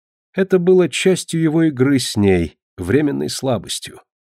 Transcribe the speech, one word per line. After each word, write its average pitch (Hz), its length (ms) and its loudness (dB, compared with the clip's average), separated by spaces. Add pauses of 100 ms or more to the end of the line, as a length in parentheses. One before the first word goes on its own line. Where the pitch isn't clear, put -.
(340)
это 190 240 0
было 180 320 4
частью - 520 -2
его 160 220 2
игры 135 360 2
с - 180 -6
ней, 92 400 2 (200)
временной 139 520 -2
слабостью. - 720 -8 (220)